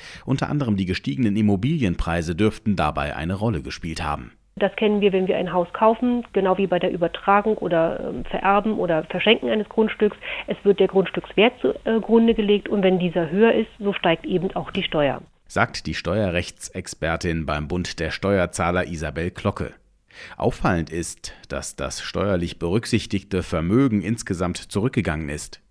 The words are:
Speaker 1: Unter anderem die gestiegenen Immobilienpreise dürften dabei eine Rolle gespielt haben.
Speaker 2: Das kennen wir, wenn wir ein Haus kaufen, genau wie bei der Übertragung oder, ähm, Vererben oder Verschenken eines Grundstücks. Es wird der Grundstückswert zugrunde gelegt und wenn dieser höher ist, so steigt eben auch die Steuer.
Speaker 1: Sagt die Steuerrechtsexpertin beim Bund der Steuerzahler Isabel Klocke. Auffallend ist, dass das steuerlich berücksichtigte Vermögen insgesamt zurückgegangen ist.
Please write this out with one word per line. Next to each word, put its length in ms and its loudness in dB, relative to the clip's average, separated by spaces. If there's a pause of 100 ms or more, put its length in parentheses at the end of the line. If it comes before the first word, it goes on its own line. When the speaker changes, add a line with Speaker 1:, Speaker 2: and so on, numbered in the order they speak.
(240)
Speaker 1:
Unter 240 -2
anderem 280 0
die 100 0
gestiegenen 480 0
Immobilienpreise 1000 2
dürften 400 0
dabei 400 -2
eine 180 -4
Rolle 280 -2
gespielt 380 -8
haben. 300 -4 (240)
Speaker 2:
Das 200 0
kennen 260 2
wir, 120 0
wenn 160 0
wir 80 0
ein 160 -4
Haus 200 0
kaufen, 600 2
genau 260 2
wie 80 2
bei 140 0
der 100 0
Übertragung 680 2
oder, 520 0
ähm, 140 -6
Vererben 500 2
oder 300 0
Verschenken 460 0
eines 180 -2
Grundstücks. 480 0 (320)
Es 160 -4
wird 160 6
der 80 6
Grundstückswert 720 2
zugrunde 760 4
gelegt 340 2
und 140 2
wenn 160 6
dieser 320 0
höher 240 4
ist, 240 0
so 140 -2
steigt 340 0
eben 300 0
auch 160 -6
die 100 -2
Steuer. 400 0 (240)
Speaker 1:
Sagt 400 -2
die 80 -4
Steuerrechtsexpertin 1500 -2
beim 220 -4
Bund 320 -4
der 100 -2
Steuerzahler 760 0
Isabel 420 -4
Klocke. 440 -4 (600)
Auffallend 540 0
ist, 440 -8 (140)
dass 280 -8
das 260 -6
steuerlich 560 -2
berücksichtigte 840 -2
Vermögen 580 2
insgesamt 540 -2
zurückgegangen 720 -2
ist. 320 -10 (100)